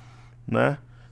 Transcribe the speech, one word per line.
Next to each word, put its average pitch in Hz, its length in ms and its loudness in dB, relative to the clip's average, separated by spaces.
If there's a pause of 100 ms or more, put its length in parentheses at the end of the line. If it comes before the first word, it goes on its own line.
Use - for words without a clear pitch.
(480)
Né? 127 300 0 (340)